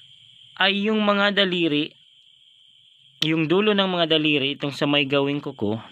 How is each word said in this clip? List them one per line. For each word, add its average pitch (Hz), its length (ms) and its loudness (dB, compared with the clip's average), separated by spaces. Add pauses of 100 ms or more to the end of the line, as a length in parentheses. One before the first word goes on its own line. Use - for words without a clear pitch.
(580)
ay 202 320 2
yung 220 160 0
mga 202 240 2
daliri, 175 640 0 (1300)
yung 160 240 0
dulo 202 240 0
ng 196 160 0
mga 165 320 0
daliri 143 400 0
itong 143 160 -6
sa 143 160 -2
may 143 160 2
gawing 139 320 0
kuko, 117 400 -4 (140)